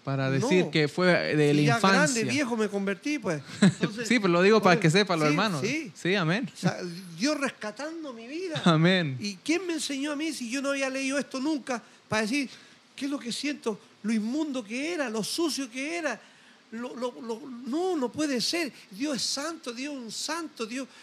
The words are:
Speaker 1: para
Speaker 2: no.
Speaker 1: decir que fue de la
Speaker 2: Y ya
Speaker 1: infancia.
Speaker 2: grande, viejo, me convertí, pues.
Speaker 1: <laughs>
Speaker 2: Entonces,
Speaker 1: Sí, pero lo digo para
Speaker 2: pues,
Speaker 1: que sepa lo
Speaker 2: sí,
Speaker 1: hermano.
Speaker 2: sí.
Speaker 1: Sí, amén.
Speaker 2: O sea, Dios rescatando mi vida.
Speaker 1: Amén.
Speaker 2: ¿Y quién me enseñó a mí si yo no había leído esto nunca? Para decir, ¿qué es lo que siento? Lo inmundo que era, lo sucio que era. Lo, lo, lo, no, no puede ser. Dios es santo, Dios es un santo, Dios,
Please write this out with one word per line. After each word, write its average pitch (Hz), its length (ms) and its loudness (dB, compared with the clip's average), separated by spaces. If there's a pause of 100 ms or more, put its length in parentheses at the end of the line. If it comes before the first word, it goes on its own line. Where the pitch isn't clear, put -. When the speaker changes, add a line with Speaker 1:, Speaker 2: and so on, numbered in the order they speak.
Speaker 1:
para 135 240 -2
Speaker 2:
no. 131 40 2
Speaker 1:
decir 165 400 4
que 151 160 4
fue 180 200 2 (280)
de 147 180 6
la 147 80 6
Speaker 2:
Y 147 40 6
ya - 100 6
Speaker 1:
infancia. 190 260 6
Speaker 2:
grande, 262 240 2
viejo, 240 320 0
me 220 120 2
convertí, 202 500 -2
pues. 175 220 -2 (100)
Speaker 1:
<laughs> - 100 0
Speaker 2:
Entonces, 214 460 4
Speaker 1:
Sí, 233 120 4
pero 190 140 4
lo 175 80 6
digo 208 200 8
para 185 180 8
Speaker 2:
pues, - 20 0 (120)
Speaker 1:
que 190 60 6
sepa 190 160 2
lo 156 100 0
Speaker 2:
sí, 147 60 4
Speaker 1:
hermano. 170 300 2
Speaker 2:
sí. 262 340 -4
Speaker 1:
Sí, 180 200 0
amén. 190 380 0
Speaker 2:
O - 40 -20
sea, 190 200 -2 (400)
Dios 277 220 0
rescatando 277 760 -8
mi 226 140 -14
vida. 311 380 -8
Speaker 1:
Amén. 165 540 4
Speaker 2:
¿Y 104 180 -6
quién 349 280 -2
me 339 80 -2
enseñó 285 380 -4
a 285 40 -4
mí 311 180 -4
si 233 160 -8
yo 269 120 -4
no 277 80 -2
había 277 200 -2
leído 269 280 -2
esto 269 220 -6
nunca? 254 420 -4 (260)
Para 214 160 0
decir, 254 260 -2 (460)
¿qué 269 100 -8
es 277 60 -4
lo 285 80 -4
que 226 120 -8
siento? 247 480 -6 (240)
Lo 208 100 -2
inmundo 254 500 -2
que 262 300 -6
era, 285 160 -4
lo 220 140 -2
sucio 269 480 -4
que 277 260 -6
era. 277 220 -4 (520)
Lo, 233 240 -10
lo, 240 260 -6
lo, 226 180 -8 (280)
no, 349 280 0
no 247 160 -2
puede 277 300 -2
ser. 320 320 -2 (180)
Dios 262 240 -4
es 208 80 -4
santo, 294 480 -6
Dios 269 240 -8
es 269 60 -10
un 220 100 -10
santo, 311 540 -6
Dios, 247 220 -8 (160)